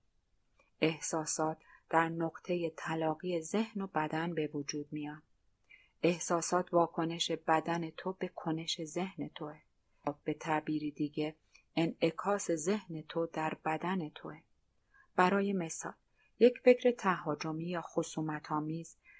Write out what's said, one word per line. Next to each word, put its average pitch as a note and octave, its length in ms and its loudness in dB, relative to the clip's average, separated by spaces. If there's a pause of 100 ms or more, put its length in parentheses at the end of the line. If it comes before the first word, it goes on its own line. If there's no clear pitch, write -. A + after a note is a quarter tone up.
(800)
احساسات D#3 800 -2 (320)
در E3 180 4
نقطه E3 680 -2
تلاقی E3 640 -2
ذهن G#3 400 -2
و G3 60 -4
بدن D#3+ 480 -2
به D3+ 200 -2
وجود D3 380 -6
میان. D3+ 300 -8 (800)
احساسات F3 720 2
واکنش E3 560 2
بدن D#3+ 600 2
تو - 220 -6
به F3+ 160 -4
کنش E3 560 -4
ذهن D#3 440 -4
توه. D3+ 280 -12 (680)
به D#3 100 0
تعبیری D3+ 560 -2
دیگه، D3+ 460 -4 (400)
انعکاس E3+ 760 0
ذهن E3 520 -2
تو E3 240 -2
در D#3+ 380 -2
بدن E3 440 -2
توه. D#3 280 -14 (800)
برای G3 360 4
مثال، E3 400 -4 (460)
یک A#3+ 200 8
فکر B3 320 8
تهاجمی D#3+ 800 -2
یا F3+ 120 -2
خصومت‌آمیز D#3 1160 -4 (240)